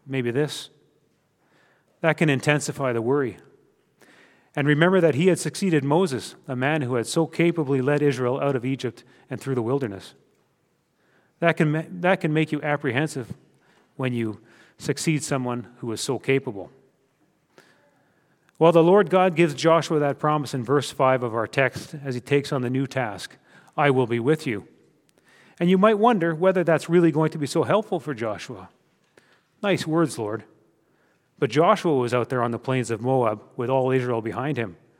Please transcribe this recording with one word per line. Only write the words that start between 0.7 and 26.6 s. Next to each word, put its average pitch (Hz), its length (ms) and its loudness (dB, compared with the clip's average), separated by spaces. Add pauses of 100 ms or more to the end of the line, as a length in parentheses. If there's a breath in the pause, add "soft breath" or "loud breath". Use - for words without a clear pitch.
That 156 140 2
can 160 100 2
intensify 139 640 0
the 117 80 -2
worry. 123 380 -2 (1160 soft breath)
And 143 140 0
remember 170 320 4
that 160 140 4
he 165 140 2
had 170 100 4
succeeded 160 440 -2
Moses, 143 520 0 (120)
a 135 80 -8
man 143 280 -2
who 127 140 -2
had 113 100 -2
so 165 200 0
capably 160 540 0
led 143 220 0
Israel 131 400 0
out 143 120 0
of 120 80 -2
Egypt 127 420 -6 (260 soft breath)
and 127 100 -10
through 135 140 -6
the 123 80 -2
wilderness. 113 500 -4 (1300)
That 165 180 2
can 151 160 2
ma-, 160 160 -2
that 180 320 0
can 156 140 -2
make 156 180 0
you 147 80 -4
apprehensive 143 720 -4 (640 soft breath)
when 127 160 -4
you 113 300 -6 (340 soft breath)
succeed 147 460 -2
someone 123 460 -6 (100)
who 120 140 -8
is 107 100 -8
so 123 160 -4
capable. 110 520 -4 (1900 soft breath)
Well, 160 120 8
the 165 120 6
Lord 185 260 6
God 185 260 2
gives 156 200 2
Joshua 160 460 2
that 143 180 -2
promise 151 340 -2
in 131 100 -4
verse 131 280 0
five 131 320 2
of 117 120 -6
our 113 120 -2
text - 480 -4 (100)
as 135 100 -6
he 123 60 -6
takes 143 320 0
on 139 80 -2
the 123 80 -4
new 131 180 -2
task, 110 520 -8 (400 soft breath)
"I 147 100 6
will 127 180 4
be 117 140 -2
with 151 260 0
you." 104 220 -6 (880 soft breath)
And 175 120 2
you 190 80 4
might 214 200 4
wonder 202 360 2
whether 180 300 2